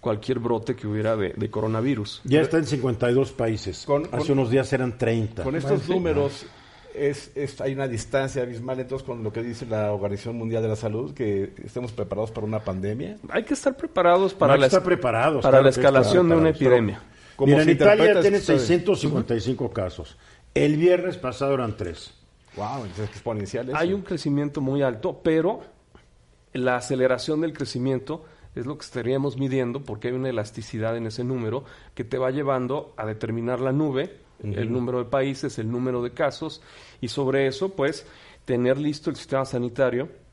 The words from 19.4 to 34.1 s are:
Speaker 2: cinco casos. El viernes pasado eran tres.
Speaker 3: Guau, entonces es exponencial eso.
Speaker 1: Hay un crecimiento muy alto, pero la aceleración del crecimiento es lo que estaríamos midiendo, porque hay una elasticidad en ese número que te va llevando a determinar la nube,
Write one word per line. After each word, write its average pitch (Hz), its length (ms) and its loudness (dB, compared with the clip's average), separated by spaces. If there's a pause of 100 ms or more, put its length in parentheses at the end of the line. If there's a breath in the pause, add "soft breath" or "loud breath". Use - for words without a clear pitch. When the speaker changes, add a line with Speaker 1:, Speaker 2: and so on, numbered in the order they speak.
Speaker 2:
cinco 120 300 -2
casos. 90 460 -8 (360 soft breath)
El 147 240 4
viernes 180 400 4
pasado 139 380 -2
eran 117 200 -2
tres. 85 380 -10 (420)
Speaker 3:
Guau, 110 280 -6
entonces 95 220 -8
es 101 40 -6
exponencial - 580 -6
eso. 143 100 -4
Speaker 1:
Hay 170 140 0
un 196 120 -2
crecimiento 147 580 -2
muy 135 200 0
alto, 131 400 -2
pero 165 380 0 (960)
la 127 240 0
aceleración 127 640 0
del 165 100 -2
crecimiento 131 720 -4 (320 soft breath)
es 120 100 -8
lo 147 120 -8
que - 80 -16
estaríamos 131 520 -2
midiendo, 131 460 -2
porque 107 240 -8
hay 123 60 -2
una 131 160 -4
elasticidad 113 680 -4
en 117 120 -6
ese 120 180 -6
número 123 400 -4 (280 loud breath)
que 123 120 -8
te 131 120 -6
va 131 140 0
llevando 135 640 -2
a 107 100 -8
determinar 117 540 -4
la 131 140 0
nube, 147 460 -2 (220)